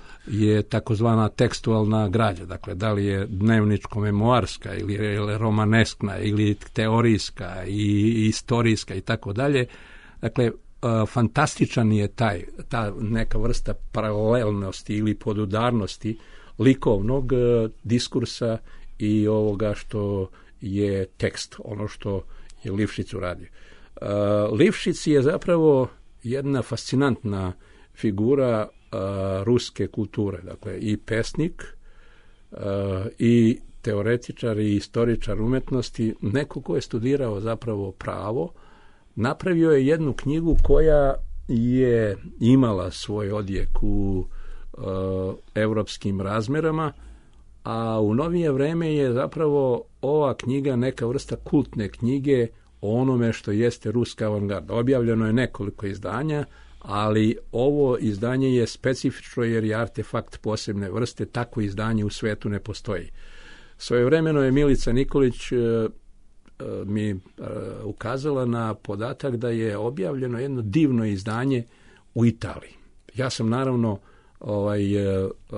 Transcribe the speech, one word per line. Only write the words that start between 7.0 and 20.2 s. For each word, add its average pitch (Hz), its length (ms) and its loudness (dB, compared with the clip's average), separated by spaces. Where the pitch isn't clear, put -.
i 104 600 2
istorijska 113 680 0
i 95 60 -6
tako 110 320 -4
dalje. 131 340 2
Dakle, 120 240 0
e, 113 80 2
fantastičan 117 840 2
je 104 160 2
taj, 98 360 -2
ta 110 320 -2
neka 113 380 0
vrsta 110 360 0
paralelnosti 107 1040 0
ili 107 180 2
podudarnosti 107 1040 -2
likovnog, 123 720 2
e, 120 360 4
diskursa 120 760 -2
i 107 300 2
ovoga 107 460 0
što 101 560 -4